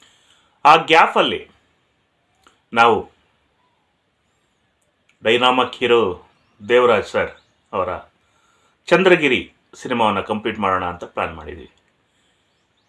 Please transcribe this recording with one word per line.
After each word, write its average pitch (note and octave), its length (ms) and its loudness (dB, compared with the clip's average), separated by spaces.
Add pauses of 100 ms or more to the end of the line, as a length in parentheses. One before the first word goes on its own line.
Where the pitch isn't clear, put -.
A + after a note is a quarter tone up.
(640)
ಆ D3+ 120 6
ಗ್ಯಾಪಲ್ಲಿ D#3+ 720 0 (1200)
ನಾವು A2+ 380 2 (2250)
ಡೈನಾಮಿಕ್ B2 500 0
ಹೀರೋ A#2 520 0 (420)
ದೇವರಾಜ್ A#2+ 380 2
ಸರ್ F#2+ 240 -4 (420)
ಅವರ F#2 160 -4 (1000)
ಚಂದ್ರಗಿರಿ E3+ 640 2 (220)
ಸಿನಿಮಾವನ್ನ A2 460 -2
ಕಂಪ್ಲೀಟ್ G#2+ 380 -8
ಮಾಡೋಣ F#2+ 260 -2
ಅಂತ F2 200 -10
ಪ್ಲಾನ್ F2 300 -8
ಮಾಡಿದ್ವಿ. D2+ 360 -18 (1200)